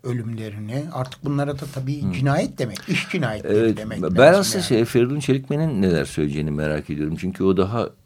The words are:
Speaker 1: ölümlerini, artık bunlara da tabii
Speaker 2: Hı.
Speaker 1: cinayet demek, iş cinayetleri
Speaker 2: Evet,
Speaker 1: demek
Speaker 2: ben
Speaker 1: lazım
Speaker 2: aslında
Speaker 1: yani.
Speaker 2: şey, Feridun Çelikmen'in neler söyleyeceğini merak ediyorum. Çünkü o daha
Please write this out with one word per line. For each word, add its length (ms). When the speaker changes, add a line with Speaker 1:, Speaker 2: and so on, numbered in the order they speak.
Speaker 1:
ölümlerini, 880
artık 320
bunlara 340
da 140
tabii 300
Speaker 2:
Hı. 100
Speaker 1:
cinayet 440
demek, 320
iş 200
cinayetleri 480
Speaker 2:
Evet, 200
Speaker 1:
demek 240
Speaker 2:
ben 160
Speaker 1:
lazım 240
Speaker 2:
aslında 160
Speaker 1:
yani. 100
Speaker 2:
şey, 180
Feridun 340
Çelikmen'in 640
neler 240
söyleyeceğini 460
merak 380
ediyorum. 300
Çünkü 240
o 140
daha 320